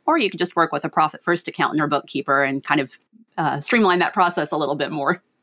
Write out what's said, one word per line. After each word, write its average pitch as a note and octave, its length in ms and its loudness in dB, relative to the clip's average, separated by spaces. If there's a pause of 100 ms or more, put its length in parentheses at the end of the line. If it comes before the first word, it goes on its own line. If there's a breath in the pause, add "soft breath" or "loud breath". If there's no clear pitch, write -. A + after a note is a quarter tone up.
Or D#4+ 140 2
you A3 100 2
can - 100 -6
just F3 160 -2
work E3 160 2
with D3+ 140 -4
a D3+ 60 -6
Profit - 340 -2
First F3 240 -2
accountant D3 320 -2
or D3+ 60 2
bookkeeper C#3 580 0
and C3+ 180 -2
kind C#3+ 180 0
of, C3 180 -8 (400)
uh, D3+ 220 -2
streamline F#3 400 2
that E3+ 120 0
process F3+ 400 0
a D#3+ 60 -2
little D3 160 -2
bit D3 160 -4
more. D3+ 320 -2 (200)